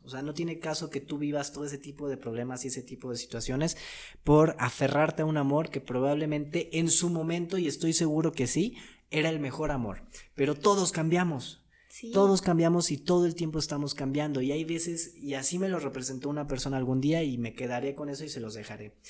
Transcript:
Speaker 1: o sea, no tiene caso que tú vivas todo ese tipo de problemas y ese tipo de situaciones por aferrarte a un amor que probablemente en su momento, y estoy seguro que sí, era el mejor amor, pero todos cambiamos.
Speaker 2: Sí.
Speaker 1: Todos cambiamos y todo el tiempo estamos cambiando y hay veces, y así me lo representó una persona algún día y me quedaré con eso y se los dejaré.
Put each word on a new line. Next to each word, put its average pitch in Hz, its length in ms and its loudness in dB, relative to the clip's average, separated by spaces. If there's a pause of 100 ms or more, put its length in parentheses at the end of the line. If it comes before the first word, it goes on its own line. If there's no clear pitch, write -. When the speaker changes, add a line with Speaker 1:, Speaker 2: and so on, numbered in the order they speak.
Speaker 1:
o 131 80 -18
sea, 131 120 -8
no 147 120 -6
tiene 165 240 -6
caso 147 320 -4
que 139 100 -4
tú 147 160 -8
vivas 147 360 -2
todo 143 120 -8
ese 143 140 -6
tipo 143 300 -8
de 135 80 -2
problemas 123 480 -6
y 139 40 -4
ese 127 140 -6
tipo 127 280 -12
de 120 60 -4
situaciones 131 600 -2 (480)
por 156 340 6
aferrarte 147 640 2
a 156 40 0
un 156 100 0
amor 147 340 2
que 135 100 -4
probablemente 147 1000 0
en 165 120 4
su 175 180 6
momento, 170 480 -2
y 175 120 0
estoy 160 240 0
seguro 156 400 2
que 123 160 0
sí, 196 280 0 (340)
era 156 200 2
el 160 80 -2
mejor 147 320 -4
amor, 113 320 -4 (320)
pero 139 220 2
todos 196 360 4
cambiamos. 160 720 0 (240)
Speaker 2:
Sí. - 240 -12
Speaker 1:
Todos 196 300 6
cambiamos 170 500 4
y 139 60 -2
todo 175 280 4
el 165 80 0
tiempo 160 240 -2
estamos 147 360 -2
cambiando 143 480 0
y 135 100 0
hay 156 120 0
veces, 165 520 -2
y 139 180 -8
así 135 240 0
me 196 100 0
lo 180 100 0
representó 131 500 -6
una 147 180 -4
persona 135 300 -2
algún 131 240 0
día 156 220 2
y 131 160 -2
me 113 160 -6
quedaré 127 400 -4
con 147 140 -8
eso 139 160 -8
y 151 40 -10
se 131 120 -6
los 107 140 -8
dejaré. 107 380 -12 (160)